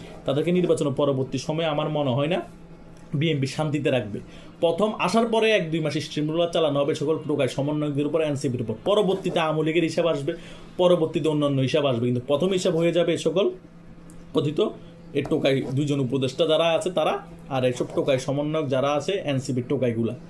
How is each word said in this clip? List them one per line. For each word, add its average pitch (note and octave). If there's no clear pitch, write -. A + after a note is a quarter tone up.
তাদেরকে D3+
নির্বাচনের E3
পরবর্তী C3+
সময়ে D#3
আমার D3+
মনে D3
হয় C#3+
না F3+
বিএনপি C#3+
শান্তিতে D3+
রাখবে। G#2+
প্রথম G3
আসার G3
পরে A3
এক F3
দুই E3
মাস D3+
স্টিমরোলার D#3
চালানো D3+
হবে C#3+
সকল D3+
টোকাই C#3
সমন্বয়কদের D3
উপর, D#3
এনসিপির C#3
উপর। A2
পরবর্তীতে F#3+
আওয়ামী D#3
লীগের D#3+
হিসাব E3
আসবে, D3+
পরবর্তীতে E3
অন্যান্য C#3+
হিসাব C#3
আসবে, B2
কিন্তু B2
প্রথম C#3+
হিসাব F#3
হয়ে E3+
যাবে E3+
এ D#3
সকল F3
কথিত D3+
এ C#3+
টোকাই C#3
দুইজন C#3+
উপদেষ্টা C3
যারা D#3
আছে D#3+
তারা, E3+
আর C3
এইসব B2+
টোকাই C#3
সমন্বয়ক D3
যারা C3
আছে D3
এনসিপির C3
টোকাইগুলা, A#2